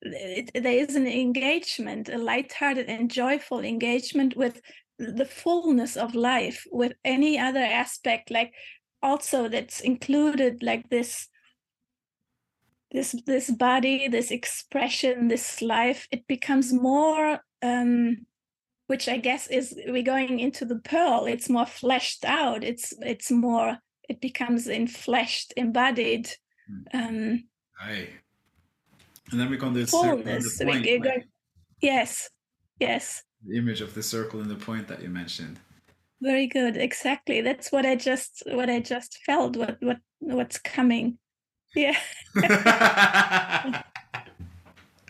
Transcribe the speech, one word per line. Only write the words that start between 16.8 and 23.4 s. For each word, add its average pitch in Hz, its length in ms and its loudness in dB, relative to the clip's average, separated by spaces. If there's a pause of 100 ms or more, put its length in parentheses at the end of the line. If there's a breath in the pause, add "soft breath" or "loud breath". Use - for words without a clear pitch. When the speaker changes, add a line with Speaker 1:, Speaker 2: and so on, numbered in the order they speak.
Speaker 1:
um, 240 640 2 (640)
which 269 220 -2
I 247 80 0
guess 254 300 0
is, 254 300 -2 (100)
we're 247 160 0
going 254 360 0
into 262 260 -2
the 233 140 -4
pearl, 320 460 2
it's 240 240 -4
more 240 160 4
fleshed - 600 -2
out, 240 380 0
it's, 233 380 -6
it's - 280 -6
more, 233 480 2 (320)